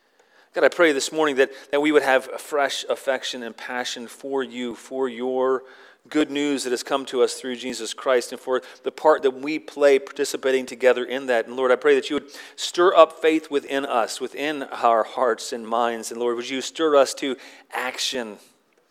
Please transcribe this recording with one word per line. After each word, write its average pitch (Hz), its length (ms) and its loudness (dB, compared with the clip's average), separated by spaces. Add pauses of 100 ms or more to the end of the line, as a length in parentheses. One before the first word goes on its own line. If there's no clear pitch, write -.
(540)
God, 170 100 2
I 139 60 6
pray 170 220 4
this 135 200 -2
morning 156 240 0
that, 131 160 4 (180)
that 143 120 0
we 151 100 2
would 147 100 6
have 131 320 2
a 113 60 -10
fresh 143 500 -4
affection 127 540 -4
and 113 120 -12
passion 123 520 -8
for 135 340 -6
you, 120 320 -8
for 131 340 -6
your 127 560 -2 (460)
good 151 220 0
news 143 320 -2
that 123 80 -4
has 120 120 -2
come 135 220 -2
to 127 160 -2
us 117 120 4
through 127 240 -8
Jesus 117 360 -10
Christ, 127 380 0
and 123 100 -12
for 127 220 -2 (200)
the 135 80 -6
part 151 320 4
that 135 80 4
we 143 280 -6
play 143 400 4
participating 131 640 -2
together 123 400 2
in 135 220 -6
that. 117 180 2
And 120 120 -10
Lord, 131 120 2
I 127 60 4
pray 147 200 4
that 131 140 0
you 147 60 -2
would 143 160 -6 (240)
stir 180 400 2
up 165 260 6
faith 160 300 0
within 135 340 -2
us, 120 340 -2
within 139 440 -6
our 113 400 2
hearts 123 500 -2
and 117 140 -10
minds. 117 440 -2
And 117 80 -10
Lord, 120 180 0
would 123 120 -8
you 135 120 -4
stir 156 340 0
us 135 200 6
to 135 200 -4 (360)
action? 123 640 -6 (540)